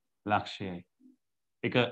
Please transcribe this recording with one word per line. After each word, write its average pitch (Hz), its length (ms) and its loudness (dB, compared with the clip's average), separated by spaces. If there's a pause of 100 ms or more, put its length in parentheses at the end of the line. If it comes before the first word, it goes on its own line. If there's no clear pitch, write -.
(260)
ලක්ෂයයි. 101 540 -2 (840)
ඒක 117 120 0 (160)